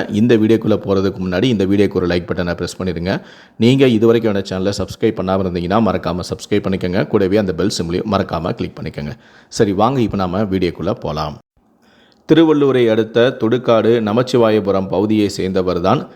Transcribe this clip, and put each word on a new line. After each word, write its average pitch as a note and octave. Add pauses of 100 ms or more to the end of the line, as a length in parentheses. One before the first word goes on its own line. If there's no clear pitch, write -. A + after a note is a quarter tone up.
(120)
இந்த A#2
வீடியோக்குள்ள G#2+
போறதுக்கு G2
முன்னாடி F#2
இந்த A2+
வீடியோக்கு G2
ஒரு F2+
லைக் F2
பட்டனை F2
பிரஸ் E2+
பண்ணிருங்க. F2+ (440)
நீங்க C3
இதுவரைக்கும் A2+
என்னோட G2
சேனலை F#2+
சப்ஸ்கிரைப் G#2+
பண்ணாம F#2+
இருந்தீங்கன்னா F2+
மறக்காம F2+
சப்ஸ்கிரைப் -
பண்ணிக்கோங்க. F#2+
கூடவே G2
அந்த G2
பெல் F2+
சிம்பலையும் F2
மறக்காம F2
கிளிக் -
பண்ணிக்கோங்க. D2+ (360)
சரி, G2+
வாங்க A#2+
இப்ப G2+
நாம F#2
வீடியோக்குள்ள F2+
போலாம். D2+ (920)
திருவள்ளூரை C#3+
அடுத்த A2+
தொடுக்காடு A2+ (100)
நமச்சிவாயபுரம் G#2+
பகுதியை G#2
சேர்ந்தவர்தான் F#2 (140)